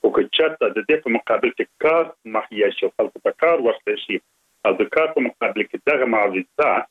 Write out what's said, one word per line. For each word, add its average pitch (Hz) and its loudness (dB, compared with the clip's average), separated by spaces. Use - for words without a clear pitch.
خو - 4
که - 2
چېرته 156 0
د 110 -2
دې 151 2
په 127 -6
مقابل 113 0
کې - -2
کار 160 4
مهیا 104 0
شي، 98 -2
خلکو - -4
ته 98 2
کار 165 4
ورکړل 113 -2
شي، 98 -4
او 101 4
د 95 0
کار 156 2
په 139 0
مقابل 104 -4
کې - -12
دغه 131 2
معاوضه 101 0